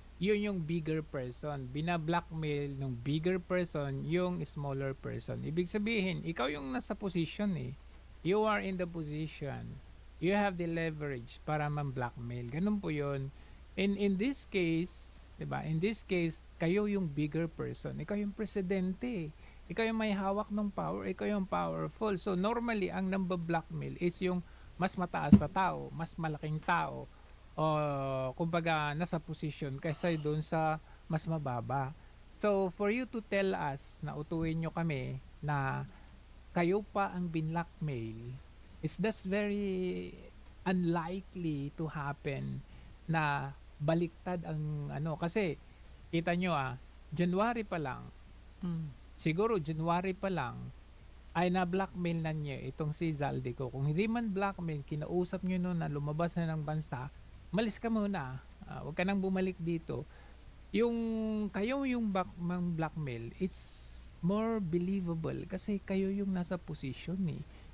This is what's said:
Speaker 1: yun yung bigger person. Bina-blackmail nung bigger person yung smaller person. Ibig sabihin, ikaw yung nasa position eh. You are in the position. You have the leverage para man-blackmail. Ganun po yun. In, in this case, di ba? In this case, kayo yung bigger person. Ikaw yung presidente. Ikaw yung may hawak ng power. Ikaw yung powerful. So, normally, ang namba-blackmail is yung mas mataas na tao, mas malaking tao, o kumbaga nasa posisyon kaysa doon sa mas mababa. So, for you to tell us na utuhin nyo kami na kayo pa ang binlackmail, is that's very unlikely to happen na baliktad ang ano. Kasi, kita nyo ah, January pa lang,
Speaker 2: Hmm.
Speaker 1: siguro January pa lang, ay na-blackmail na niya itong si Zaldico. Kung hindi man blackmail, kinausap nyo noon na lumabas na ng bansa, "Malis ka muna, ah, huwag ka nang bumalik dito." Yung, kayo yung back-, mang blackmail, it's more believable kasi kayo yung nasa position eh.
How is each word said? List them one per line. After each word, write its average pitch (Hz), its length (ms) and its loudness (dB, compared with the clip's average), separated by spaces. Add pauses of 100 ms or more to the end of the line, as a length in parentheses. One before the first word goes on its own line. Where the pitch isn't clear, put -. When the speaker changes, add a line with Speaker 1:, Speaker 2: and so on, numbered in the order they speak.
(200)
Speaker 1:
yun 208 240 4
yung 202 160 0
bigger 160 420 0
person. 139 640 -4
Bina-blackmail 156 1080 0
nung 135 180 -2
bigger 156 460 2
person 156 640 0
yung 175 400 2
smaller 139 500 -2
person. 117 480 -6
Ibig 156 240 2
sabihin, 202 560 2
ikaw 165 240 0
yung 143 240 -2
nasa 254 240 -2
position 190 640 0
eh. 131 160 -2 (500)
You 202 220 4
are 208 160 4
in 190 160 0
the 180 100 0
position. 147 920 -4 (400)
You 185 160 4
have 202 240 4
the 170 80 0
leverage 151 760 -2
para 151 240 2
man-blackmail. 123 840 -2
Ganun 196 260 2
po 175 140 -2
yun. 139 400 0 (420)
In, 202 220 2
in 202 180 4
this 233 320 0
case, 175 720 2 (160)
di 151 140 -6
ba? 139 160 -2
In 160 160 2
this 202 240 2
case, 170 400 2 (160)
kayo 185 260 4
yung 196 220 2
bigger 151 400 2
person. 135 500 -4
Ikaw 151 160 -2
yung 208 160 0
presidente. 190 1000 0 (340)
Ikaw 220 220 0
yung 226 100 0
may 220 140 2
hawak 196 400 0
ng 208 180 0
power. 185 380 -2
Ikaw 190 180 -2
yung 202 220 2
powerful. 170 680 0
So, 185 200 0
normally, 220 560 2
ang 190 160 0
namba-blackmail 170 920 0
is 175 220 0
yung 180 240 2 (320)
mas 185 200 0
mataas 165 400 8
na 151 100 8
tao, 156 440 2
mas 143 260 -6
malaking 156 420 0
tao, 151 460 2 (480)
o 156 120 0 (680)
kumbaga 165 640 2
nasa 170 220 0
posisyon 151 580 -4
kaysa 160 400 0
doon 151 240 2
sa 156 400 2 (240)
mas 160 220 -2
mababa. 135 640 0 (440)
So, 196 360 4
for 202 160 0
you 233 180 2
to 226 140 -4
tell 196 320 2
us 147 480 -2
na 147 160 -4
utuhin 160 420 0
nyo 165 140 0
kami 135 440 0 (220)
na 135 460 0 (720)
kayo 180 300 4
pa 196 260 0
ang 180 160 0
binlackmail, 151 1040 -2 (480)
is - 160 -2
that's 208 320 0
very 185 880 0 (500)
unlikely 170 1120 2
to 160 100 -2
happen 139 760 -2 (420)
na 143 500 2 (240)
baliktad 170 680 2
ang 160 180 -2 (280)
ano. 147 260 0
Kasi, 170 400 2 (520)
kita 170 260 2
nyo 175 200 4
ah, 131 220 2 (340)
January 190 540 4
pa 190 140 -2
lang, 127 260 -2 (560)
Speaker 2:
Hmm. 160 320 -2 (220)
Speaker 1:
siguro 202 440 2
January 165 560 2
pa 190 160 -2
lang, 131 260 0 (760)
ay 175 180 4
na-blackmail 180 720 2
na 160 120 0
niya 147 340 -2
itong 147 260 -2
si 165 180 0
Zaldico. 135 600 -2
Kung 135 160 -2
hindi 156 200 4
man 226 220 0
blackmail, 180 560 -2
kinausap 175 580 0
nyo 185 160 2
noon 180 200 2
na 160 100 0
lumabas 151 480 0
na 170 140 2
ng 160 100 0
bansa, 151 480 -2 (420)
"Malis 208 280 2
ka - 100 -4
muna, 196 520 0 (260)
ah, - 180 -8
huwag 143 100 -6
ka 180 100 0
nang 196 160 2
bumalik 190 360 2
dito." 165 480 -2 (680)
Yung, 233 260 4 (540)
kayo 226 340 0
yung 247 240 2
back-, 185 280 2
mang 175 360 0
blackmail, 147 640 -2
it's - 600 -4 (220)
more 220 400 2
believable 170 840 0
kasi 196 340 -2
kayo 190 300 2
yung 196 200 0
nasa 180 280 0
position 156 600 -4 (120)
eh. 139 120 -4 (320)